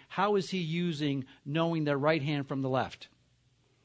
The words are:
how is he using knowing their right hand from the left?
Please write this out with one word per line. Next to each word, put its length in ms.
how 280
is 140
he 80
using 680
knowing 400
their 140
right 240
hand 260
from 140
the 60
left? 400